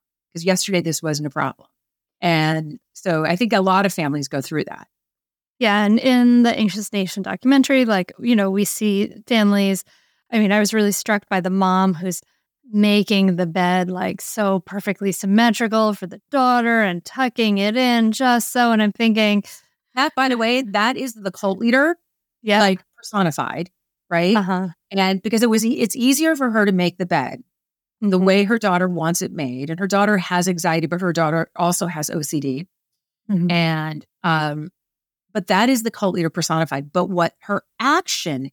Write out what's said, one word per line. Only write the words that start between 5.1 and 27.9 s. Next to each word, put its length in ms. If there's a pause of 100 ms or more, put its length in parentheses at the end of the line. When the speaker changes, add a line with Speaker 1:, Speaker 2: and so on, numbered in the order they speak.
Speaker 2:
Yeah. 260
And 140
in 440
the 140
Anxious 360
Nation 300
documentary, 640
like, 340
you 180
know, 140
we 140
see 480 (140)
families, 580 (460)
I 80
mean, 140
I 80
was 120
really 200
struck 360
by 120
the 100
mom 420
who's 300 (480)
making 640
the 100
bed, 440
like, 300
so 400
perfectly 520
symmetrical 800
for 120
the 140 (100)
daughter 520
and 220
tucking 540
it 180
in 360
just 400
so. 200
And 100
I'm 100
thinking 500 (520)
Speaker 1:
That, 200
by 140
the 100
way, 240
that 340
is 180
the 180
cult 260
leader, 380 (460)
Speaker 2:
Yeah. 180
Speaker 1:
like, 240 (120)
personified, 760 (380)
right? 280
Speaker 2:
Uh-huh. 320 (220)
Speaker 1:
And 320
because 200
it 80
was 140
e-, 160
it's 160
easier 400
for 140
her 140
to 80
make 260
the 80
bed 360 (600)